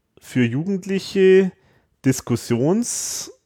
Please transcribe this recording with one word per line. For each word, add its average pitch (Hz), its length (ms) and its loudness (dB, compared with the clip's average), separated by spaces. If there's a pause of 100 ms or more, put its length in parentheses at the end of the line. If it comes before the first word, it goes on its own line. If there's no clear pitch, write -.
(200)
für - 240 0
Jugendliche, 190 1080 2 (540)
Diskussionsrunde 135 1300 -2 (140)